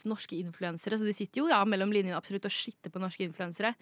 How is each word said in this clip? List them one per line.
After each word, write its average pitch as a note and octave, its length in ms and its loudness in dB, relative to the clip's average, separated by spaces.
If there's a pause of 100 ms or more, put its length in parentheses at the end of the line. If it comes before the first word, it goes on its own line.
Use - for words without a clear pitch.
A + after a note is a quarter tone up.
norske G#3+ 320 -4
influensere, F3 640 -4
så G#3+ 60 0
de G#3 80 2
sitter G#3 280 -4
jo, D#4+ 80 4
ja, A3 160 8
mellom G3+ 280 4
linjene F#3+ 240 2
absolutt G3 280 -6
og G3 80 -2
skitter - 380 -6
på F#3 100 -6
norske F#3 240 -4
influensere. F3+ 580 -2